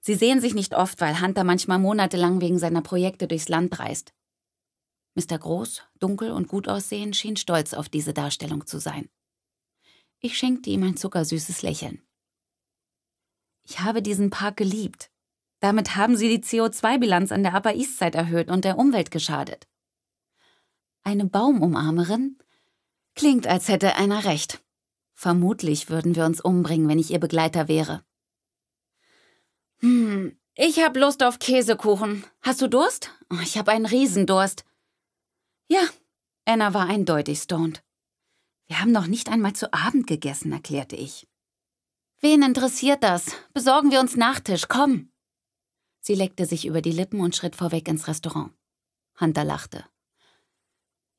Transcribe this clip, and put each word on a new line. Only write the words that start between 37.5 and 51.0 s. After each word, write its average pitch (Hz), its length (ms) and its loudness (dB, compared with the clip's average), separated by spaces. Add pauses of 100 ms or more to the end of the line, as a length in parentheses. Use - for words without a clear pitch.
„Wir 165 140 -6
haben 220 120 4
noch 196 160 2
nicht - 200 -4
einmal 208 260 0
zu - 180 -6
Abend 233 340 0
gegessen“, 147 460 -4
erklärte 139 420 -8
ich. - 340 -14 (920)
„Wen 302 220 6
interessiert 262 600 2
das? 180 300 0 (200)
Besorgen 269 380 4
wir 262 80 4
uns 254 180 2
Nachtisch, 233 520 0
komm.“ 254 420 0 (880)
Sie - 140 0
leckte 190 320 -2
sich 160 180 -4
über 160 160 -2
die 165 120 -2
Lippen 190 280 -4
und 175 160 0
schritt 170 180 -6
vorweg 165 320 -4
ins 156 220 -4
Restaurant. 160 440 -8 (680)
Hunter 151 240 0
lachte. - 400 -8 (1300)